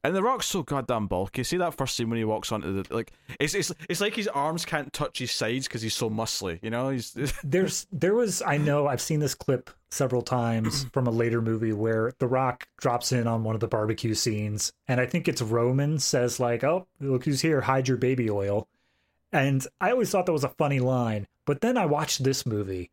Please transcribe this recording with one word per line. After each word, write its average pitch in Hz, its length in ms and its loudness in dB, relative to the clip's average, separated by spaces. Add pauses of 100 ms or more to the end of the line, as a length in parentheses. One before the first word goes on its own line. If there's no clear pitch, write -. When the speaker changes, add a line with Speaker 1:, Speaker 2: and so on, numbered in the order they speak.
Speaker 1:
and 160 120 2
The 190 80 2
Rock's 240 240 0
so 185 160 -4
goddamn 120 440 -2
bulky. 95 380 -2
See - 120 -2
that 170 180 0
first 135 200 -2
scene 113 140 -2
when 117 80 -2
he 113 80 0
walks 107 260 -2
onto 98 320 -4
the, - 100 -8
like, 113 200 -6 (260)
it's, 147 140 0
it's, 190 180 -2 (160)
it's 180 140 -2
like 208 140 -2
his 208 120 -2
arms 160 380 -2
can't 147 260 -4
touch - 280 -4
his 123 120 -4
sides 123 380 -2
'cause 113 120 -6
he's 113 140 -4
so 117 140 -2
muscly, 104 520 -4
you 110 80 -6
know? 123 200 -2
He's 127 240 -4
<laughs> 131 300 -4
Speaker 2:
There's, 175 500 0
there 180 220 2
was, 233 260 0
I 147 160 0
know, 147 300 2
I've 131 140 0
seen 151 200 0
this 139 140 -2
clip - 340 -2 (220)
several 123 320 0
times 117 600 0
<clears throat> 127 80 -10
from 127 160 2
a 117 40 2
later 117 300 2
movie 113 300 0
where 110 480 2
The 131 80 0
Rock 127 400 0 (140)
drops 120 320 0
in 120 140 2
on 113 180 2
one 110 100 0
of 107 60 -2
the 113 80 0
barbecue 110 460 0
scenes, 107 580 -2 (160)
and 123 100 4
I 123 60 2
think 170 240 0
it's 131 120 -2
Roman 127 580 2
says, 123 380 2
like, 120 280 0
"Oh, 175 200 2 (140)
look 135 240 0
who's 139 180 2
here, 156 200 4
hide 131 260 2
your 131 100 4
baby 123 320 2
oil." 101 380 0 (640)
And 135 320 2 (160)
I 190 120 2
always 247 180 2
thought 185 160 2
that 185 60 2
was 147 120 2
a 139 60 0
funny 139 300 0
line, 120 480 0 (180)
but 143 160 0
then 247 160 2
I 202 80 2
watched 147 380 0
this 135 240 0
movie. 95 440 -4